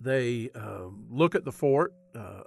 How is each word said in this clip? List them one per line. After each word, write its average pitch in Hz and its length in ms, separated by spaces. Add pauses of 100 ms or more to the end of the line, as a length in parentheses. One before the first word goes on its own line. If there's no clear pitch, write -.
they, 120 540
uh, 101 320 (240)
look 147 240
at 196 100
the - 80
fort, 143 400 (220)
uh, 101 320